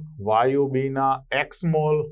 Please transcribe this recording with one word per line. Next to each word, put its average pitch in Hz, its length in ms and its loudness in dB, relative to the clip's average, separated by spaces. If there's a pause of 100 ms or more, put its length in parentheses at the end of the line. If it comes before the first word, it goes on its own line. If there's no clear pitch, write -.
(200)
વાયુ 123 480 4
બીના 135 460 0 (160)
એક્સ 143 340 -4
મોલ, 151 480 2